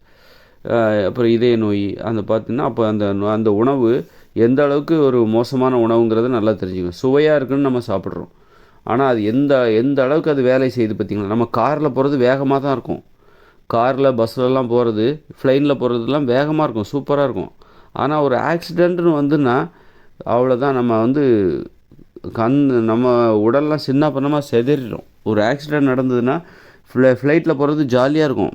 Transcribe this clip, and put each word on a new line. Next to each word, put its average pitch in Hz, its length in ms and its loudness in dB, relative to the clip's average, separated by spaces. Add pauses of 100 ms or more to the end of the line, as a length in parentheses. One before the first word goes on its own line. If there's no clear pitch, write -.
(640)
அஹ், 107 400 0
அப்புறம் 117 260 0
இதய 117 240 2
நோய், 101 420 -2
அந்த 110 240 -6
பார்த்தீங்கன்னா, 110 440 -4
அப்போ 117 220 -2
அந்த 104 260 -2
நோ-, 101 160 -2
அந்த 110 240 0
உணவு 120 380 2 (440)
எந்த 127 280 2
அளவுக்கு 147 360 0
ஒரு 131 260 4
மோசமான 123 520 0
உணவுங்கிறத 117 500 2
நல்லா 110 240 0
தெரிஞ்சுக்கணும். 92 500 -6
சுவையா 147 340 2
இருக்குன்னு 139 340 -2
நம்ம 123 180 -2
சாப்பிட்றோம், 92 440 -6 (540)
ஆனா 127 220 0
அது 117 160 0
எந்த, 135 300 0 (180)
எந்த 135 320 2
அளவுக்கு 156 280 0
அது 139 100 0
வேலை 127 260 2
செய்யுது 110 300 -2
பார்த்தீங்களா? 98 300 -4
நம்ம 117 260 0
கார்ல 143 360 0
போறது 135 280 0
வேகமா 135 420 2
தான் 139 120 -2
இருக்கும். 131 300 -6 (680)
கார்ல, 131 460 2
பஸ்லலாம் 127 560 0
போறது, 117 360 2 (260)
ஃப்ளைன்ல 139 420 0
போறதுலாம் 123 520 -2
வேகமா 147 360 0
இருக்கும், 110 280 -4
சூப்பரா 143 320 -2
இருக்கும். 110 280 -4 (440)
ஆனா 147 260 -2
ஒரு 135 140 0 (100)
ஆக்சிடென்ட்னு 170 680 0
வந்துன்னா 143 440 0 (680)
அவ்வளோதான், 127 480 0
நம்ம 120 260 0
வந்து 131 240 0 (1120)
கண், 120 220 0 (280)
நம்ம 120 240 0 (280)
உடல்லாம் 135 520 0
சின்ன 143 220 2
பின்னமா 139 300 -2
சிதறிடும். 127 640 -2 (200)
ஒரு 107 180 0
ஆக்சிடென்ட் 139 480 0
நடந்ததுன்னா 127 460 0 (500)
ஃப்ளை-, 127 300 4
ஃப்ளைட்ல 156 380 0
போறது 147 300 0
ஜாலியா 139 420 2
இருக்கும், 110 300 -2